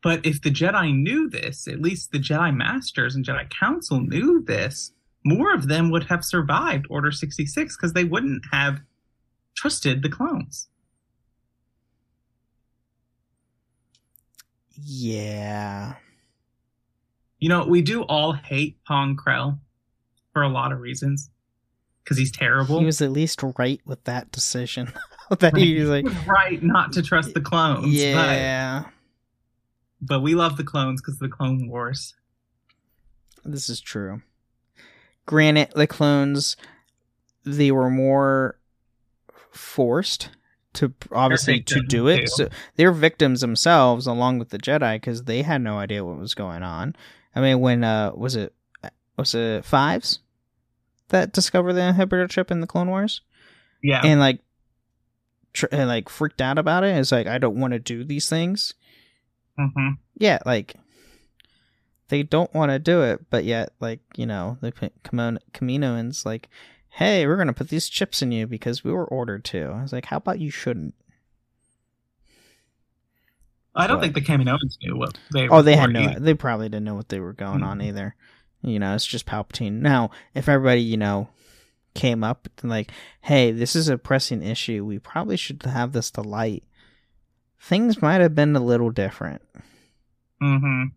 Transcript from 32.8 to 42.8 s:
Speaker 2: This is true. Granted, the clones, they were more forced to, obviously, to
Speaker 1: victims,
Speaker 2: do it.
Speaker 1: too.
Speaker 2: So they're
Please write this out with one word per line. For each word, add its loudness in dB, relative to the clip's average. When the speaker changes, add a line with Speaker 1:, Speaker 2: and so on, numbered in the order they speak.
Speaker 2:
This -8
is -8
true. -10
Granted, 4
the 4
clones, 0
they 2
were 4
more 2
forced -2
to, 0
obviously, 2
to -4
Speaker 1:
victims, 0
Speaker 2:
do 2
it. 6
Speaker 1:
too. -2
Speaker 2:
So -2
they're 8